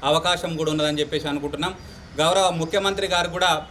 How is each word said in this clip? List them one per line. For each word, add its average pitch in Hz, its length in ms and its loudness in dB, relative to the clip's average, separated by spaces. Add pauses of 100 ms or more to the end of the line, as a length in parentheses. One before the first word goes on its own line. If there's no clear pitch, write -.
అవకాశం 165 520 0
కూడా 156 140 0
ఉన్నదని 151 300 0
చెప్పేసి 147 280 -2
అనుకుంటున్నాం. 147 460 -4 (460)
గౌరవ 185 300 4
ముఖ్యమంత్రి 196 560 0
గారు 175 220 0
కూడా 170 420 2